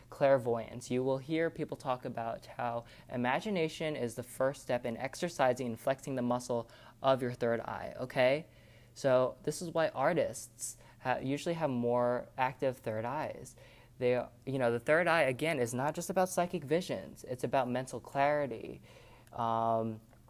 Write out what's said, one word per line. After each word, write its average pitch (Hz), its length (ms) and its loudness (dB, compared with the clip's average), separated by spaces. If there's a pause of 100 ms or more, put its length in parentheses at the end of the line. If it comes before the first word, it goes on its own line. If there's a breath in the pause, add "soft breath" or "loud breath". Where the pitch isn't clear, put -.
clairvoyance, 120 840 2
you 127 120 2
will 135 160 2
hear 160 320 0
people 147 260 -6
talk 127 300 -4
about 117 400 -6 (100)
how 117 280 -4 (280 loud breath)
imagination 156 800 -2
is 120 200 -4
the 123 80 -8
first 135 400 -2
step 123 240 -2
in 117 100 -4
exercising 131 680 0
and 113 120 -6
flexing 135 360 -2
the 127 80 -2
muscle 120 480 -2 (320 loud breath)
of 135 180 4
your 123 120 -2
third 117 280 0
eye, - 400 -8
okay? 131 460 2 (480 loud breath)
So 127 400 4 (100)
this - 160 -2
is 170 100 -6
why 160 240 2
artists - 840 0 (240 loud breath)
ha-, 127 220 0
usually 143 340 -2
have 156 140 0
more 120 580 2 (100)
active 127 400 0
third 110 260 -4
eyes. 131 500 -6 (440 loud breath)
They, 123 200 4 (280)
you 135 120 -2
know, 120 140 4
the 120 60 2
third 165 300 4
eye, 165 140 6
again, 135 360 0
is 120 160 0
not 143 200 0
just 170 140 -6
about 185 220 2
psychic 175 340 -2
visions. 131 640 -2
It's - 160 -6
about 127 240 2
mental 123 320 -4
clarity. 143 800 -2 (560 loud breath)
Um, 113 640 0 (300)